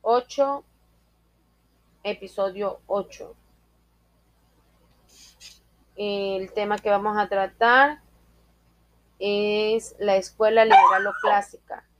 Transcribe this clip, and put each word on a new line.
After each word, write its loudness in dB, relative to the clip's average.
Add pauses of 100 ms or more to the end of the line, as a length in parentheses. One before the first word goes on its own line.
ocho, -2 (1400)
episodio -8
ocho. -8 (2500)
El -8
tema -4
que -6
vamos 0
a -2
tratar 0 (1160)
es -2
la 0
escuela 2
liberal 6
o -4
clásica. -4 (160)